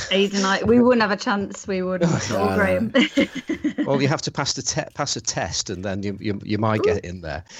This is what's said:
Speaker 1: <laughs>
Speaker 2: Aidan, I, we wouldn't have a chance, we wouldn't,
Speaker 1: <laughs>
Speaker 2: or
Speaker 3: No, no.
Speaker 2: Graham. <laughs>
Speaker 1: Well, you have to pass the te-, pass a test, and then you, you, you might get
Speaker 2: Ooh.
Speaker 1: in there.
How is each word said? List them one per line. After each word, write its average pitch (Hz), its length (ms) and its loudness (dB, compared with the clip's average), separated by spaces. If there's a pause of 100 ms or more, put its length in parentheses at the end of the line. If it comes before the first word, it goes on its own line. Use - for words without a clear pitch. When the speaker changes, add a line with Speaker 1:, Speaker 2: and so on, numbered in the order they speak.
Speaker 1:
<laughs> - 40 -4
Speaker 2:
Aidan, 196 320 2
I, 196 200 0
we 226 160 6
wouldn't 240 220 6
have 202 100 2
a 208 60 2
chance, 202 500 -4
we 190 160 -2
wouldn't, 180 280 2
Speaker 1:
<laughs> 127 200 -2
Speaker 2:
or - 20 -2
Speaker 3:
No, 196 160 0
no. 190 60 0
Speaker 2:
Graham. 196 420 2
<laughs> - 720 0 (140)
Speaker 1:
Well, 135 160 2
you 139 60 4
have 147 140 2
to 151 100 -6
pass 143 220 -2
the - 80 -6
te-, - 320 -4
pass - 220 -4
a 113 60 -8
test, - 480 -4
and 92 140 -6
then 98 200 -4
you, 98 160 -4
you, 101 240 -4
you 104 140 -2
might 110 260 2
get 104 200 2
Speaker 2:
Ooh. 87 60 -10
Speaker 1:
in 90 120 -10
there. 76 220 -8 (160)